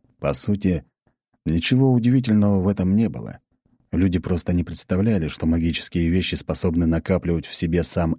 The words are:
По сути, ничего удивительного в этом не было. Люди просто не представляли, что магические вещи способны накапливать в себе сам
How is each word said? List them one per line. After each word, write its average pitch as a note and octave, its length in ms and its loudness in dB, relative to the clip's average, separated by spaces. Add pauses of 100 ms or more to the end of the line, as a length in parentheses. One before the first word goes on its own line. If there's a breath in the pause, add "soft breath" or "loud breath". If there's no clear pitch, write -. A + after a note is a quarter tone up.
(180)
По C#2+ 160 -2
сути, F#2 520 -2 (600)
ничего B2+ 480 2
удивительного A2 680 2
в F2+ 60 0
этом G2 280 2
не A2 140 2
было. - 300 -10 (520)
Люди F2+ 260 2
просто F2+ 360 -2
не F2 100 2
представляли, F#2 640 -2
что - 180 -6
магические E2 640 0
вещи F2+ 260 0
способны E2+ 500 -2
накапливать E2 600 0
в - 80 -14
себе E2+ 300 0
сам E2 360 -2